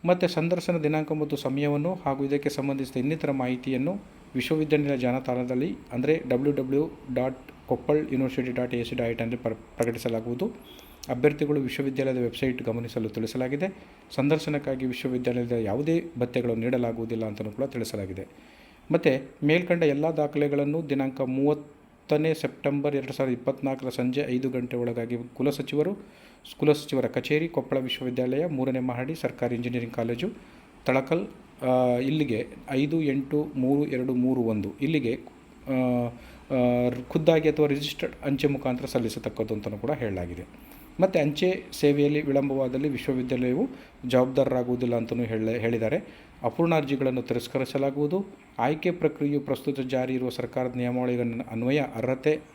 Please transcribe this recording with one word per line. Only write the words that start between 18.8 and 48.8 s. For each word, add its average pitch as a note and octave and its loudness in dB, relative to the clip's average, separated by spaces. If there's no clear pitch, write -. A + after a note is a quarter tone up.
ಮತ್ತು C#3 2
ಮೇಲ್ಕಂಡ F3 4
ಎಲ್ಲ D3 2
ದಾಖಲೆಗಳನ್ನು D3 0
ದಿನಾಂಕ C3+ -2
ಮೂವತ್ತನೇ D3 0
ಸೆಪ್ಟೆಂಬರ್ C#3+ -2
ಎರಡು C3 -4
ಸಾವಿರದ C3 0
ಇಪ್ಪತ್ನಾಲ್ಕರ C3 -2
ಸಂಜೆ B2+ 0
ಐದು B2+ 0
ಗಂಟೆ B2 -4
ಒಳಗಾಗಿ A#2+ -2
ಕುಲಸಚಿವರು, C#3+ 0
ಕುಲಸಚಿವರ D3 4
ಕಚೇರಿ, D3+ 0
ಕೊಪ್ಪಳ C3+ -2
ವಿಶ್ವವಿದ್ಯಾಲಯ, B2+ 0
ಮೂರನೇ C3 0
ಮಹಡಿ, B2+ -2
ಸರ್ಕಾರಿ B2 -2
ಇಂಜಿನಿಯರಿಂಗ್ A#2+ -4
ಕಾಲೇಜು, A#2+ -2
ತಳಕಲ್, C3+ 2
ಆ, B2+ 4
ಇಲ್ಲಿಗೆ C3+ 0
ಐದು D3 2
ಎಂಟು C#3+ 0
ಮೂರು C#3 2
ಎರಡು B2+ 0
ಮೂರು B2 2
ಒಂದು G#2+ 0
ಇಲ್ಲಿಗೆ, C3+ 2
ಆ, - -10
ಆ, B2 4
ಖುದ್ದಾಗಿ D#3+ 4
ಅಥವಾ D3 4
ರಿಜಿಸ್ಟರ್ಡ್ C#3+ -2
ಅಂಚೆ C#3+ 0
ಮುಖಾಂತರ C3+ 0
ಸಲ್ಲಿಸತಕ್ಕದ್ದು A2 -2
ಅಂತಲೂ G#2 -6
ಕೂಡ A#2+ -4
ಹೇಳಲಾಗಿದೆ. F#2 -4
ಮತ್ತು F#3 4
ಅಂಚೆ D#3 2
ಸೇವೆಯಲ್ಲಿ C#3+ 4
ವಿಳಂಬವಾದಲ್ಲಿ C3+ 0
ವಿಶ್ವವಿದ್ಯಾಲಯವು B2+ 0
ಜವಾಬ್ದಾರರಾಗುವುದಿಲ್ಲ B2+ 2
ಅಂತಲೂ A#2 -2
ಹೇಳ-, A2 0
ಹೇಳಿದ್ದಾರೆ. A2+ -2
ಅಪೂರ್ಣ E3 2
ಅರ್ಜಿಗಳನ್ನು C3+ 0
ತಿರಸ್ಕರಿಸಲಾಗುವುದು. C#3 -2
ಆಯ್ಕೆ D#3 2